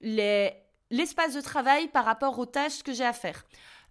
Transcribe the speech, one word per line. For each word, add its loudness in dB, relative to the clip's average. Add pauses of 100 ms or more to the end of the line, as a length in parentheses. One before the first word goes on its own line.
les, 2 (380)
l'espace 0
de -6
travail 2
par 2
rapport 0
aux -2
tâches -4
que -6
j'ai -2
à 0
faire. -10 (440)